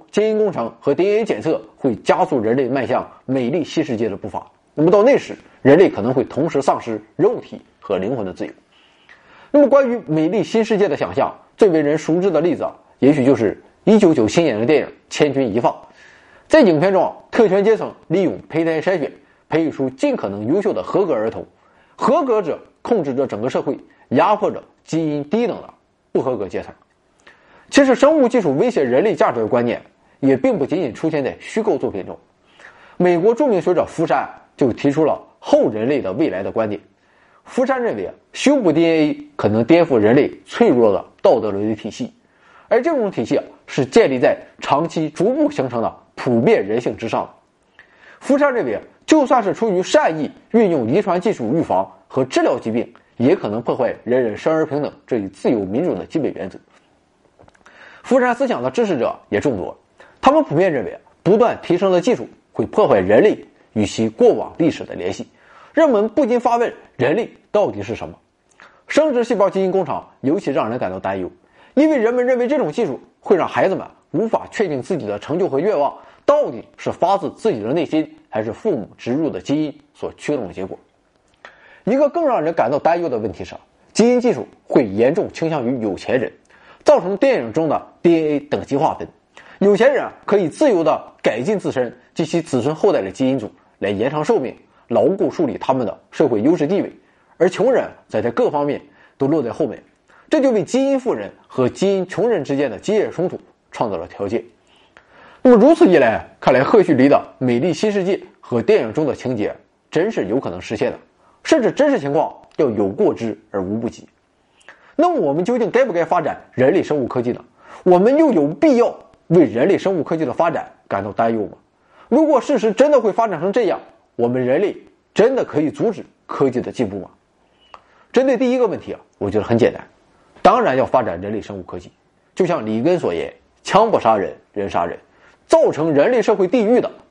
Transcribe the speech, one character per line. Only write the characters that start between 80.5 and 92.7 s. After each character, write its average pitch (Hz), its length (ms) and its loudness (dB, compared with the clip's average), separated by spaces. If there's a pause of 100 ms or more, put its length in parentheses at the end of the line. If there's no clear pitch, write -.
结 92 100 -10
果。 - 140 -12 (1080)
一 208 100 0
个 285 140 2
更 330 180 -2
让 214 160 0
人 160 120 -2
感 131 160 0
到 143 80 0
担 175 240 0
忧 165 40 -2
的 123 120 -4
问 107 120 -6
题 90 140 -12
是， - 100 -16 (380)
基 233 160 4
因 247 100 2
技 240 140 0
术 123 160 -8 (180)
会 139 200 2
严 113 280 2
重 156 160 -2
倾 160 200 -6
向 139 160 -4
于 127 160 -2
有 101 120 -2
钱 107 240 -2
人， 107 140 -6 (500)
造 294 160 4
成 180 200 -4
电 240 240 2
影 113 100 -8
中 160 160 -2
的 - 180 -4 (160)
D 170 140 4
N 160 140 -2
A 147 100 -2
等 120 240 -6
级 139 120 -4
划 139 180 0
分。 85 120 -12 (520)
有 202 180 4
钱 254 160 4
人 185 120 -2
啊， 107 80 -10 (120)
可 - 140 0
以 175 100 0
自 277 220 2
由 170 140 2
地 143 180 0 (200)
改 117 200 -2
进 196 160 -2
自 147 140 -6
身 123 220 -4 (200)
及 165 100 -2
其 165 160 -4
子 131 220 -4
孙 151 120 -2